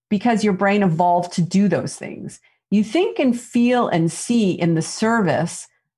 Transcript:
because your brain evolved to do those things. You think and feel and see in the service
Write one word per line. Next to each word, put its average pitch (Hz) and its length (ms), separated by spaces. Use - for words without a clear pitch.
because 208 340
your 208 120
brain 202 280
evolved 175 520
to 180 80
do 190 260
those 143 280
things. - 440
You 208 120
think 359 360
and 254 200
feel 240 500
and 165 220
see 214 420
in 170 220
the 156 80
service 180 840